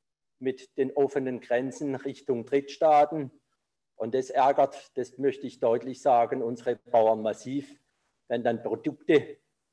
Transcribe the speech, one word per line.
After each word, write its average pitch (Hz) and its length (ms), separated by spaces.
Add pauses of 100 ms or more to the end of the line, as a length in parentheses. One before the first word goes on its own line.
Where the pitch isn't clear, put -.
(400)
mit 131 380
den 131 180
offenen 135 440
Grenzen 131 560
Richtung 123 500
Drittstaaten. 147 840 (640)
Und 113 200
das 131 160
ärgert, 139 640
das 127 220
möchte 135 260
ich - 140
deutlich 123 420
sagen, 123 400
unsere 120 340
Bauern 110 460
massiv, 131 580 (480)
wenn 120 160
dann 117 200
Produkte, - 720 (360)